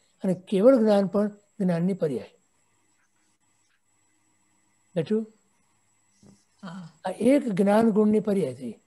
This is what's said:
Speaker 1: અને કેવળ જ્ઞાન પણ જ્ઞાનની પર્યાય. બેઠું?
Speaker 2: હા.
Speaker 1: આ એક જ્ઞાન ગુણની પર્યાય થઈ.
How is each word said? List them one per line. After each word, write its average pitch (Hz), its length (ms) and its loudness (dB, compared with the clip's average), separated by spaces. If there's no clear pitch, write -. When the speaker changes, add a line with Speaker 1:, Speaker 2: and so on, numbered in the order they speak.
Speaker 1:
અને 190 100 0
કેવળ 202 420 2
જ્ઞાન 208 320 2
પણ 208 240 -2
જ્ઞાનની 180 340 0
પર્યાય. 143 380 -6
બેઠું? 214 320 -2
Speaker 2:
હા. 180 280 -16
Speaker 1:
આ 185 60 -8
એક 240 320 2
જ્ઞાન 214 480 2
ગુણની 214 280 2
પર્યાય 196 340 -2
થઈ. 120 340 -14